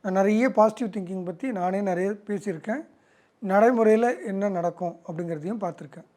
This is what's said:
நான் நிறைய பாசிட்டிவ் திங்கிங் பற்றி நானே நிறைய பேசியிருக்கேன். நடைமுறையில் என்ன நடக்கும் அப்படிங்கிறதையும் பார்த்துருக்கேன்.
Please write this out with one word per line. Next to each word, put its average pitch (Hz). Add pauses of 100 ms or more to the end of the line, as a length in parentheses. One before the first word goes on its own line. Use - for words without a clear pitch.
நான் 190
நிறைய 214
பாசிட்டிவ் 220
திங்கிங் 185
பற்றி 180
நானே 190
நிறைய 190
பேசியிருக்கேன். 208 (520)
நடைமுறையில் 220
என்ன 202
நடக்கும் 170
அப்படிங்கிறதையும் 170
பார்த்துருக்கேன். 165 (120)